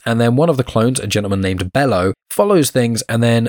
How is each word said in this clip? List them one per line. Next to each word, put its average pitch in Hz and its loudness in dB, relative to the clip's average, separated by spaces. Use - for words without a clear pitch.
and 117 0
then 117 2
one 160 2
of 143 0
the 127 0
clones, 123 0
a - -6
gentleman 101 -2
named 92 -4
Bello, 98 0
follows 202 2
things, 117 -2
and 117 -2
then 117 2